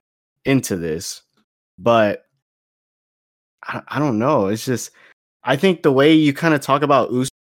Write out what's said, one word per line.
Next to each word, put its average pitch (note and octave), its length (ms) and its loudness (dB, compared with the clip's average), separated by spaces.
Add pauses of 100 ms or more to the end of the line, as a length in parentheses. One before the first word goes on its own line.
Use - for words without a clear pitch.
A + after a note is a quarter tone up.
(460)
into B2+ 320 0
this, E2 440 -8 (560)
but G#2+ 480 0 (1400)
I, - 240 -12
I C3 120 -6
don't C#3 180 -2
know. A#2 300 0
It's A2 180 -6
just, B2+ 240 -6 (540)
I C3 120 0
think F3+ 280 0
the D3+ 80 4
way C#3 240 4
you D3+ 180 2
kinda D#3 240 0
talk C#3 240 -2
about C#3 300 0
Us- B2+ 180 -2 (200)